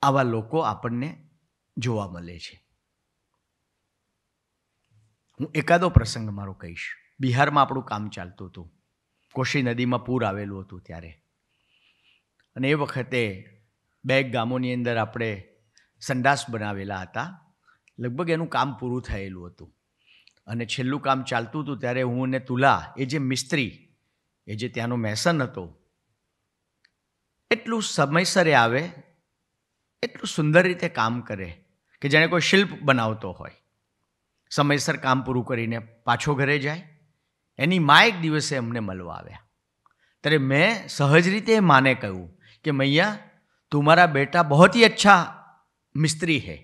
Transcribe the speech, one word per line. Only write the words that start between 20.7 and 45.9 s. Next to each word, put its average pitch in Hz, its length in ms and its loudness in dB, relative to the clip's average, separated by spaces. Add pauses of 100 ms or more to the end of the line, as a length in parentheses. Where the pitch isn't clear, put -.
કામ 135 240 -2
ચાલતું 123 400 -6
હતું 135 160 -8
ત્યારે 123 220 -4
હું 123 200 -2
અને 131 160 -2
તુલા, 127 600 0
એ 135 60 -4
જે 135 140 -6
મિસ્ત્રી, 131 680 -4 (580)
એ 104 80 -12
જે 113 140 -8
ત્યાંનો 120 280 -6
મેસન 117 460 -2
હતો, 90 360 -10 (1700)
એટલું 226 320 -2
સમયસરે 165 720 2
આવે, 127 360 4 (1120)
એટલું - 240 -10
સુંદર 160 360 4
રીતે 180 260 0
કામ 120 320 -2
કરે 95 440 -12 (360)
કે 143 80 -4
જાણે 156 180 6
કોઈ 170 140 2
શિલ્પ 190 280 4 (140)
બનાવતો 110 500 0
હોય. 76 180 -16 (1000)
સમયસર 147 460 0
કામ 131 260 0
પૂરું 120 220 -2
કરીને 117 340 -4
પાછો 120 560 -4
ઘરે 139 240 0
જાય. 139 400 -10 (600)
એની 170 200 2
મા 156 240 8
એક 214 180 2
દિવસે 151 360 -2
અમને 117 240 -4
મળવા 92 340 -8
આવ્યા. - 320 -18 (760)
ત્યારે 151 180 2
મેં 151 500 2
સહજ 156 400 4
રીતે 214 240 0
એ 220 80 6
માને 135 340 6
કહ્યું 92 460 -10 (240)
કે, 151 60 -2
"મૈયા, 147 480 2 (520)
તું 147 140 2
મારા 170 220 8
બેટા 143 360 2
બહોત 165 340 6
હી 233 80 8
અચ્છા 202 600 4 (520)